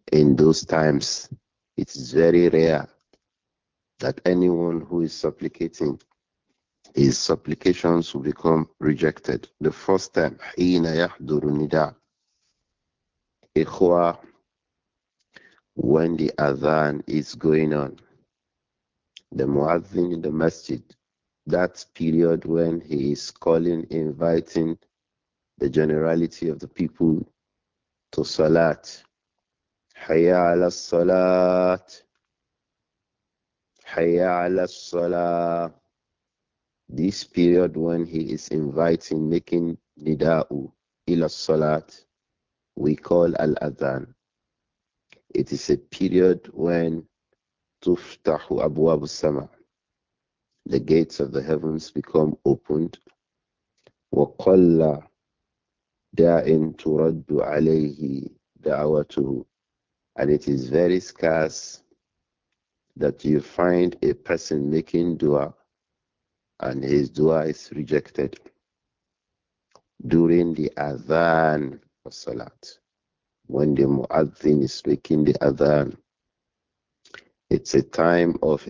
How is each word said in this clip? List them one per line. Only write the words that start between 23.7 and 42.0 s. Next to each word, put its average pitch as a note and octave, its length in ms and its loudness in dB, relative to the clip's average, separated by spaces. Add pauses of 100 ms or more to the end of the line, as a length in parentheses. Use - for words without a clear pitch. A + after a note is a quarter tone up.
inviting E2 880 -2 (800)
the C#2+ 100 -4
generality D#2+ 800 -2
of C#2+ 120 -6
the C#2+ 80 -16
people D#2+ 580 -2 (840)
to D#2 120 -4
salat. D#2+ 800 0 (1040)
Hayya E2+ 480 4
ala F2+ 160 2
salat. F#2 1300 0 (1900)
Hayya F2 540 0
ala F2+ 220 0
salah. E2+ 1040 -4 (1160)
This E2 360 -4
period F2 520 2
when E2+ 300 -2
he D#2+ 260 -8
is D#2 160 -10
inviting, D#2 800 -2
making E2+ 480 -2 (240)
nida'u D2+ 720 -2 (380)
ila E2 200 0
salat, - 760 -2 (720)